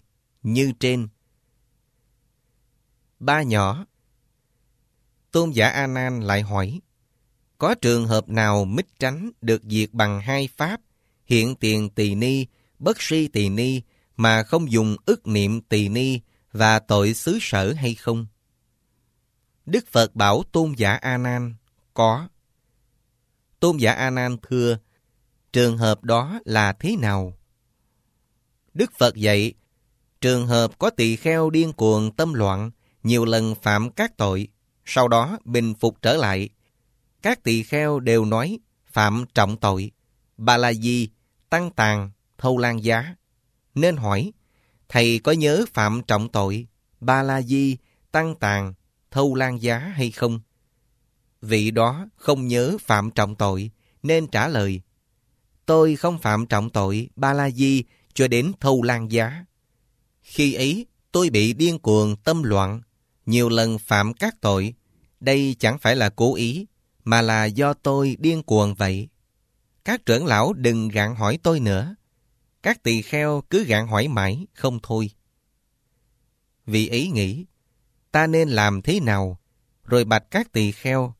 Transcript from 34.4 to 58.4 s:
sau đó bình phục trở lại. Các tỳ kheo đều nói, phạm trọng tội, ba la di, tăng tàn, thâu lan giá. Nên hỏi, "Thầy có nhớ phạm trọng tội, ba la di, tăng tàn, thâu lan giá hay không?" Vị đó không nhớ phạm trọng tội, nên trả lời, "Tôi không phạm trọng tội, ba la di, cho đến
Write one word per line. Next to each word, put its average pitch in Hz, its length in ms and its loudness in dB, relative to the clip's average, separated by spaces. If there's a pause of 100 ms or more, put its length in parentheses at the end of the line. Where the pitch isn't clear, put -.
sau 123 240 2
đó 120 360 0
bình 117 300 -2
phục 113 280 -2
trở 120 140 2
lại. 101 320 -2 (720)
Các 233 200 -2
tỳ 113 200 0
kheo 151 380 -2
đều 117 240 2
nói, 120 340 -2 (280)
phạm 107 380 0 (100)
trọng 104 220 2
tội, 98 340 -2 (460)
ba 117 200 2
la 120 160 2
di, 117 360 -2 (400)
tăng 170 220 -2
tàn, 104 400 0 (280)
thâu 127 200 0
lan 117 260 -2
giá. 117 300 -2 (600)
Nên 160 220 2
hỏi, 107 360 -2 (560)
"Thầy 117 300 2
có 151 140 0
nhớ 160 400 2
phạm 110 300 0
trọng 110 260 -2
tội, 104 380 -2 (340)
ba 131 220 2
la 135 200 -2
di, 135 340 0 (360)
tăng 160 220 -2
tàn, 101 400 -2 (360)
thâu 139 240 0
lan 127 280 -2
giá 117 160 -2
hay 143 320 -6
không?" 117 300 -4 (1000)
Vị 110 300 0
đó 123 460 -2
không 135 320 -2
nhớ 123 320 0
phạm 107 300 -2
trọng 104 260 -2
tội, 101 340 -2 (320)
nên 160 240 0
trả 127 220 -2
lời, 101 320 -2 (840)
"Tôi 160 300 4
không 170 220 -2
phạm 110 280 0
trọng 107 240 -2
tội, 104 460 -2
ba 135 160 0
la 143 180 0
di, 135 340 2 (300)
cho 131 140 2
đến 123 320 0